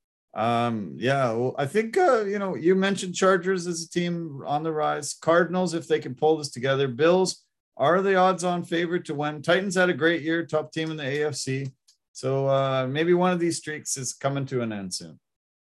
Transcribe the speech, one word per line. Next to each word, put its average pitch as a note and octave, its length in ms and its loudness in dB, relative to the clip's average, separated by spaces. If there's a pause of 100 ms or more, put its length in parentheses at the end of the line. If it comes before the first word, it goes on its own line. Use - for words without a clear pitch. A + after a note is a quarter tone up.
(320)
um, A2+ 680 -2
yeah, B2+ 340 0
well, A#2+ 260 -2
I C#3 80 0
think, A3 320 -2
uh, C4+ 260 4
you G3+ 140 -2
know, F#3+ 180 -4
you E3 180 4
mentioned F#3+ 400 0
Chargers F#3 520 2
as E3+ 160 -6
a D#3+ 80 -14
team E3+ 560 -4
on D3 160 -2
the D#3+ 100 -2
rise. D3+ 420 -2
Cardinals, E3+ 600 2
if D#3+ 120 -4
they D#3 140 2
can C3+ 140 -8
pull D#3 240 4
this C#3+ 120 -8
together. C3+ 380 0
Bills E3+ 560 2 (320)
are D#3+ 240 4
the G3 140 2
odds-on F3+ 500 2
favorite E3+ 420 -2
to D#3 80 -6
win. D3 280 -6
Titans F#3 320 2
had F3+ 160 4
a F3 40 2
great D#3+ 280 0
year, E3 240 -2
top D#3 260 -2
team D#3+ 180 -4
in D#3 60 -6
the D3+ 100 -8
A C#3+ 220 -2
F C#3+ 60 -6
C. C3+ 320 -6 (460)
So, C3+ 360 -2
uh, C3+ 400 2
maybe D#3+ 260 2
one F3+ 180 4
of F3+ 80 0
these E3+ 180 -2
streaks - 380 -8
is C3 180 -8
coming C#3 320 -4
to C3 160 -2
an A2 100 -4
end F#2+ 220 -8
soon. D#2+ 240 -12 (440)